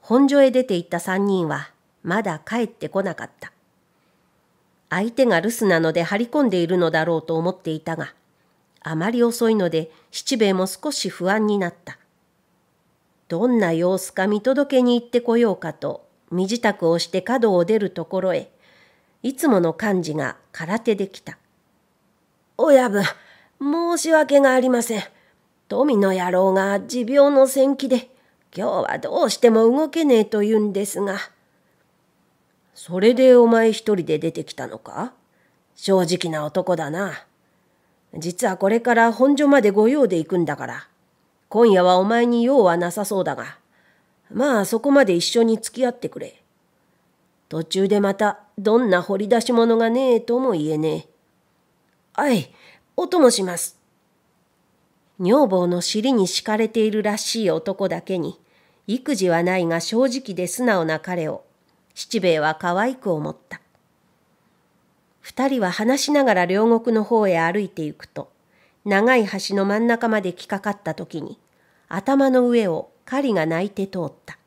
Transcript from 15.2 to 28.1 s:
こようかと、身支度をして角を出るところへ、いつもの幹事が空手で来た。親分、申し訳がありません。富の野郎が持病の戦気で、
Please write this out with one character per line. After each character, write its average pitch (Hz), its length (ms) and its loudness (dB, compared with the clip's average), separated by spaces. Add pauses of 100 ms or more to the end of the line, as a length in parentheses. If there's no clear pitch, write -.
こ 233 160 0
よ 226 160 0
う - 20 -8
か 160 160 -10
と、 - 340 -10 (240)
身 185 200 -4
支 233 100 -4
度 196 300 0
を 170 80 2
し - 80 -4
て 185 160 -4
角 226 320 0
を 175 100 4
出 220 140 0
る 202 100 -2
と 175 160 -8
こ 185 160 -6
ろ 185 140 -2
へ、 135 160 -6 (720)
い 269 120 -4
つ 320 140 -2
も 208 120 4
の 165 200 0
幹 196 220 0
事 156 120 -8
が 139 220 -6 (160)
空 180 280 -8
手 226 140 -2
で 196 140 -6
来 - 120 -20
た。 - 180 -20 (1200)
親 262 320 6
分、 196 120 0 (580)
申 330 380 -2
し 330 140 -2
訳 294 280 6
が 269 120 6
あ 262 80 4
り 254 80 0
ま 240 140 2
せ 226 160 -4
ん。 185 40 -8 (680)
富 240 280 0
の 196 160 2
野 180 180 -2
郎 185 220 2
が 196 280 0
持 240 280 -6
病 277 240 6
の 269 140 6
戦 269 300 2
気 269 120 -6
で、 240 220 -2 (460)